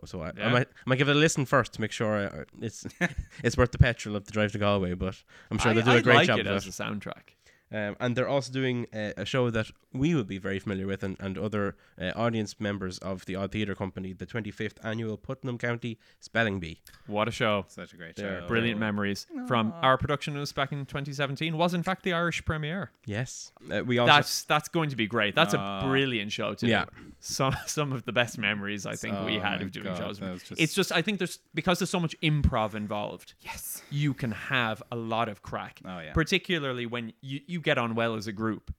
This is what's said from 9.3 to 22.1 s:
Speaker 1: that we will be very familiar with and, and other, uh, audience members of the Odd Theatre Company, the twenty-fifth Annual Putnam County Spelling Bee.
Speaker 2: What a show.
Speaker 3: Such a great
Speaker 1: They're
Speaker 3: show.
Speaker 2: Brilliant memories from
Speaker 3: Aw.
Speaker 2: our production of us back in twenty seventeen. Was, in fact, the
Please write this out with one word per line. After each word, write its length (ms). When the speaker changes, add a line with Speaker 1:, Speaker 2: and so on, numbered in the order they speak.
Speaker 1:
that 200
we 220
will 100
be 140
very 200
familiar 280
with 160
and, 180
and 160
other, 400
uh, 160
audience 420
members 400
of 280
the 100
Odd 160
Theatre 220
Company, 400
the 100
twenty-fifth 580
Annual 360
Putnam 400
County 400
Spelling 420
Bee. 200
Speaker 2:
What 220
a 20
show. 380
Speaker 3:
Such 240
a 60
great 180
Speaker 1:
They're 240
Speaker 3:
show. 80
Speaker 2:
Brilliant 320
memories 460
from 260
Speaker 3:
Aw. 100
Speaker 2:
our 160
production 380
of 60
us 100
back 200
in 140
twenty 260
seventeen. 460
Was, 160
in 80
fact, 220
the 100